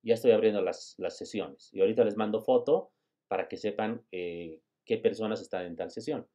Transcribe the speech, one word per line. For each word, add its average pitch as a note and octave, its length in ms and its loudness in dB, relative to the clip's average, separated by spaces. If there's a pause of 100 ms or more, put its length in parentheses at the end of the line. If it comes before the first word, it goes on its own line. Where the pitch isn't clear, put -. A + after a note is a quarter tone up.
Ya A#2 120 2
estoy A#2 180 6
abriendo G#2+ 300 4
las, - 360 -6
las F2+ 180 -6
sesiones - 560 -10
y F#2+ 80 -6
ahorita A2 240 4
les G#2 120 0
mando G#2+ 240 0
foto B2+ 500 0 (380)
para F#2 200 -2
que F#2 80 -10
sepan, A2 460 -4 (100)
eh, E2+ 480 -8 (240)
qué - 140 0
personas G#2+ 420 0
están F2+ 260 -6
en E2+ 100 -10
tal F2+ 140 -6
sesión. A#2 440 -8